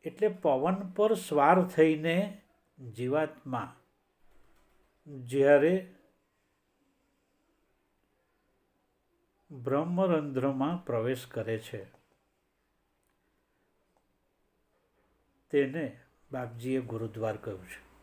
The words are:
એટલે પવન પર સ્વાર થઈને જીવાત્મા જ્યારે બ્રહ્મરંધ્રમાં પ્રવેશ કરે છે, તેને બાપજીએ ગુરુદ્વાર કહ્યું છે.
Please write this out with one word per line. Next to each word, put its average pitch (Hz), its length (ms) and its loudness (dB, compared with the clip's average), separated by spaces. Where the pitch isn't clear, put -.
એટલે 208 240 -2
પવન 180 640 0
પર 214 220 2
સ્વાર 175 540 4
થઈને 165 720 2
જીવાત્મા 127 800 -4
જ્યારે 143 880 4
બ્રહ્મરંધ્રમાં 147 1300 -2
પ્રવેશ 120 420 -4
કરે 113 320 -6
છે, 104 400 -16
તેને 143 480 -2
બાપજીએ 123 500 -6
ગુરુદ્વાર 110 560 -6
કહ્યું 98 300 -12
છે. - 220 -20